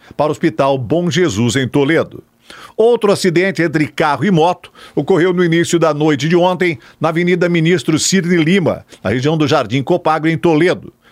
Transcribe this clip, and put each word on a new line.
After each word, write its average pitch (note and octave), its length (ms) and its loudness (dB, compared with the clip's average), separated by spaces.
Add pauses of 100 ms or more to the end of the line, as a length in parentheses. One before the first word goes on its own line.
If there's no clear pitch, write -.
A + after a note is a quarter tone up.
(160)
para D3 120 0
o - 20 -2
Hospital C#3 480 0
Bom D3+ 320 -2
Jesus, A#2+ 460 0
em C3 120 0
Toledo. C#3+ 560 -2 (520)
Outro A3+ 340 2
acidente F3+ 520 0
entre D#3 240 -2
carro D3 380 -2
e G#3 60 0
moto E3+ 400 0 (240)
ocorreu F3 380 0
no F3+ 100 0
início E3+ 360 0
da D#3+ 160 2
noite D3 340 0
de F3 80 2
ontem, F3 420 0 (220)
na D3+ 80 0
Avenida F3 400 0
Ministro E3 500 0
Cirne F3+ 380 0
Lima, D#3 480 0 (180)
na F#2+ 80 -2
região C3+ 260 0
do D3+ 100 0
Jardim C3+ 360 0
Copagro, D#3+ 460 -2
em E3 80 0
Toledo. D#3+ 560 0 (200)